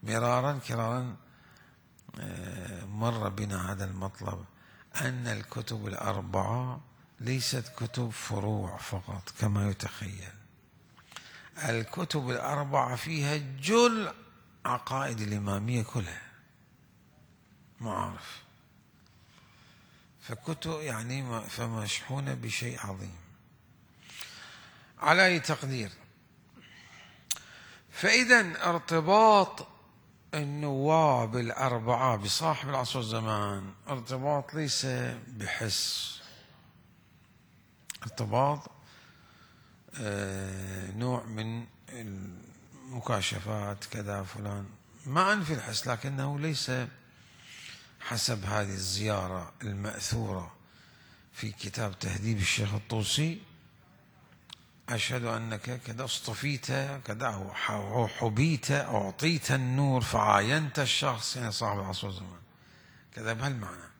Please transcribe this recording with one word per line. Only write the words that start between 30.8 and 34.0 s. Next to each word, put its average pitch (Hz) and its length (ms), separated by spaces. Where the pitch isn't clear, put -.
الأربعة 123 760
بصاحب 135 540
العصر 135 300
والزمان 107 760
ارتباط 131 640